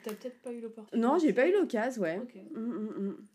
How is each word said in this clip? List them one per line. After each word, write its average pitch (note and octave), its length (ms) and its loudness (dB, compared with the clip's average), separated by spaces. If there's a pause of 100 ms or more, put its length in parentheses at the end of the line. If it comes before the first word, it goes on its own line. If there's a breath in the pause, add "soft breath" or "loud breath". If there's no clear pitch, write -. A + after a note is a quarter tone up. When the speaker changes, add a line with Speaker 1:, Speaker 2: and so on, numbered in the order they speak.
Speaker 1:
t'as A3 100 -6
peut-être B3 280 -12
pas B3+ 100 -10
eu A#3+ 100 -10
l'opportunité ? A3+ 460 -2
Speaker 2:
Non, C#4+ 100 4
j'ai D#4 160 4
pas B3 140 4
eu F4+ 60 6
l'occasion, B3 500 2
ouais. E3+ 180 -2
Speaker 1:
Ok. B3 140 -14
Speaker 2:
Mm, G#3 240 -12
mm, G#3+ 480 -4
mm. G3 100 -6 (180)